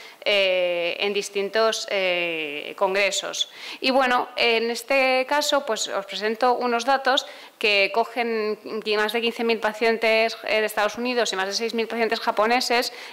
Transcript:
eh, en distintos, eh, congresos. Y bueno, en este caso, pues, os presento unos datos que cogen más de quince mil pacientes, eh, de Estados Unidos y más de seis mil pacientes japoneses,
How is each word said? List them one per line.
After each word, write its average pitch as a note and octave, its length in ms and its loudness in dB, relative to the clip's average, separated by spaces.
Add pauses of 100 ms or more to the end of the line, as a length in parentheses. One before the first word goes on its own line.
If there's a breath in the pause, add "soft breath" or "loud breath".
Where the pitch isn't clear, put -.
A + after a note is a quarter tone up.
(240 loud breath)
eh, F3+ 760 2
en G3+ 120 0
distintos, G3+ 800 -2
eh, E3+ 880 -2
congresos. F#3+ 720 0 (320 loud breath)
Y C4 80 0
bueno, B3+ 460 2
en A#3 340 2
este C4 580 2
caso, D4 380 0
pues, G#3+ 220 -2
os F#3+ 180 -4
presento A3 480 0
unos A#3 320 0
datos C4+ 400 2 (320 loud breath)
que G3+ 380 4
cogen A3+ 640 -2 (360)
más G#3+ 180 0
de A#3 80 0
quince A#3 220 -2
mil A3+ 160 2
pacientes, A3 840 2
eh, A3 160 0
de G#3+ 80 2
Estados G#3 320 -2
Unidos A#3+ 340 0
y - 20 -6
más F#3+ 120 -2
de G3 60 -4
seis A3 200 -4
mil A3+ 140 0
pacientes A3+ 320 0
japoneses, A#3+ 720 2 (220 loud breath)